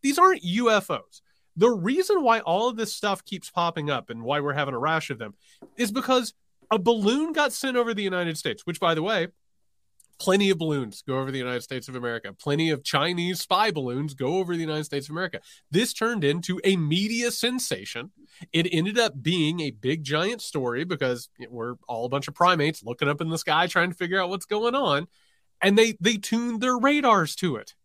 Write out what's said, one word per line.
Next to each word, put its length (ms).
These 160
aren't 240
U 300
F 180
Os. 320
The 140
reason 540
why 160
all 280
of 80
this 160
stuff 320
keeps 240
popping 420
up 200
and 140
why 160
we're 140
having 200
a 40
rash 320
of 80
them 160
is 160
because 420
a 80
balloon 520
got 200
sent 240
over 180
the 80
United 340
States, 300
which, 140
by 140
the 80
way, 260
plenty 320
of 80
balloons 440
go 160
over 140
the 60
United 240
States 260
of 80
America. 360
Plenty 380
of 140
Chinese 560
spy 320
balloons 420
go 220
over 180
the 60
United 240
States 240
of 60
America. 260
This 220
turned 300
into 420
a 120
media 560
sensation. 800
It 200
ended 260
up 220
being 400
a 120
big, 320
giant 360
story 440
because 440
we're 240
all 180
a 20
bunch 200
of 60
primates 500
looking 240
up 120
in 100
the 80
sky 280
trying 240
to 60
figure 260
out 60
what's 180
going 300
on. 320
And 160
they, 240
they 180
tuned 420
their 180
radars 580
to 200
it. 180